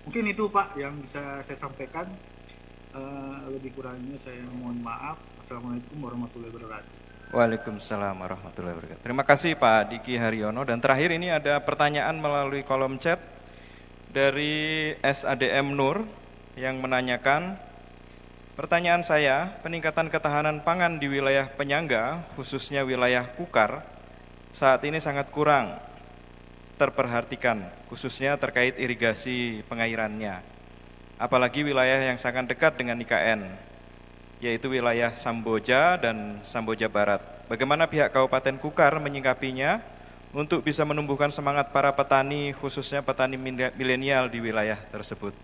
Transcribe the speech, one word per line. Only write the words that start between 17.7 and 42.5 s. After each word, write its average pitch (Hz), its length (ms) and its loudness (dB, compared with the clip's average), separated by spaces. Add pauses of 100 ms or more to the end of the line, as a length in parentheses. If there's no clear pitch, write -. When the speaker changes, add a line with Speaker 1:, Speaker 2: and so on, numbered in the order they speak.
Speaker 2:
pertanyaan 175 480 2
saya, 151 640 2
peningkatan 160 400 0
ketahanan 151 560 0
pangan 170 400 2
di 143 80 0
wilayah 135 400 2
penyangga, 143 720 0 (160)
khususnya 139 480 -2
wilayah 123 480 2
Kukar, 135 480 2 (720)
saat 135 320 4
ini 156 160 -2
sangat 139 320 -2
kurang 139 400 4 (1040)
terperhatikan, 120 920 0 (160)
khususnya 135 480 -2
terkait 123 440 2
irigasi 120 920 0
pengairannya. 110 720 -4 (720)
Apalagi 123 480 2
wilayah 131 480 2
yang 123 80 -2
sangat 127 320 -2
dekat 156 240 4
dengan 120 240 -4
I 117 80 -6
K 117 80 0
N, 104 320 2 (960)
yaitu 117 240 -2
wilayah 120 480 0
Samboja 117 800 2
dan 107 480 -4
Samboja 110 480 -2
Barat. 101 320 2 (240)
Bagaimana 139 400 2
pihak 147 240 2
Kabupaten 131 480 2
Kukar 151 400 4
menyingkapinya 139 800 0 (560)
untuk 151 320 -2
bisa 151 160 2
menumbuhkan 147 480 0
semangat 143 400 0
para 139 240 4
petani, 143 640 2